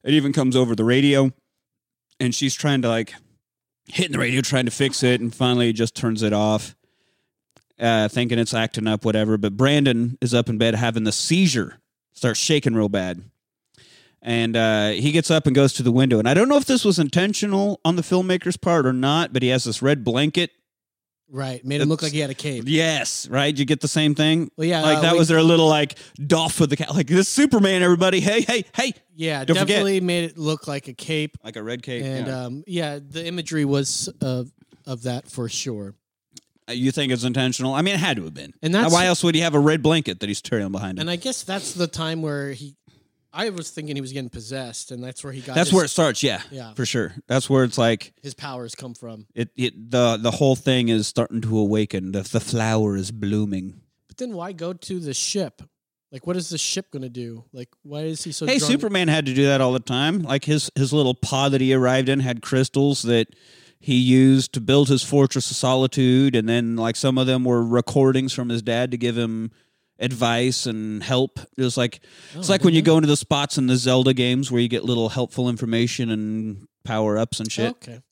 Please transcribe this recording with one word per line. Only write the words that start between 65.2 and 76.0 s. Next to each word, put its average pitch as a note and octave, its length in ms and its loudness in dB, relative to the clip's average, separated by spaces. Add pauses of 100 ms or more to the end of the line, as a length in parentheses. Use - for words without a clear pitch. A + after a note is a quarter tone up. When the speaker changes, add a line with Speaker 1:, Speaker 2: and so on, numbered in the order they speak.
Speaker 1:
of - 80 -6
Solitude, C3 800 2
and A2 120 2
then, A#2 280 0
like, A2+ 200 -2
some C3 220 0
of C3 80 2
them B2+ 180 0
were A#2+ 220 2
recordings C3 640 2
from B2 180 -6
his A#2 120 -2
dad A#2+ 300 -2
to B2 60 -4
give A#2 200 -2
him A2+ 320 -4 (500)
advice B2 680 0
and G#2+ 360 -8
help. C3 360 -2 (180)
It C3 60 -2
was B2 140 -2
like, A#2+ 220 -2 (360)
Speaker 2:
Oh, D#3+ 40 -14
Speaker 1:
it's F#3 100 -6
Speaker 2:
I G3 40 4
Speaker 1:
like F#3 100 2
when E3+ 120 6
you D#3+ 60 6
Speaker 2:
didn't D3+ 60 2
know. D#3+ 60 6
Speaker 1:
go D#3+ 40 6
into D#3 100 4
the D3 100 4
spots C#3+ 400 -4
in C3 100 2
the B2+ 80 4
Zelda B2+ 380 2
games B2+ 380 -2
where A#2+ 100 2
you A#2+ 60 0
get A#2 180 -4
little A#2 240 0
helpful B2 400 -4
information A#2 600 -2